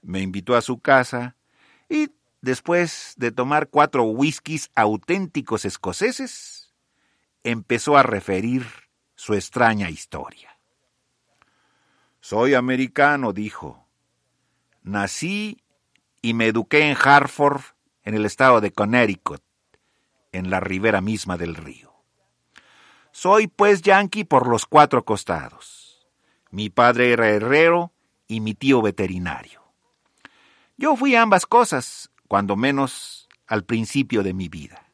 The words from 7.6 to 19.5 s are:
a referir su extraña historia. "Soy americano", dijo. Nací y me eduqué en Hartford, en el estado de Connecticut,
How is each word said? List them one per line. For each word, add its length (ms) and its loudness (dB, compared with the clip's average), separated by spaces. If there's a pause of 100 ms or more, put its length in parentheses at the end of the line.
a 60 8
referir 640 -2 (480)
su 180 -8
extraña 560 0
historia. 720 -16 (1600)
"Soy 320 0
americano", 800 0
dijo. 540 -12 (960)
Nací 800 -6 (580)
y 140 -2
me 140 0
eduqué 420 0
en 120 -2
Hartford, 600 4 (400)
en 120 -8
el 120 0
estado 340 4
de 120 -4
Connecticut, 680 -2 (920)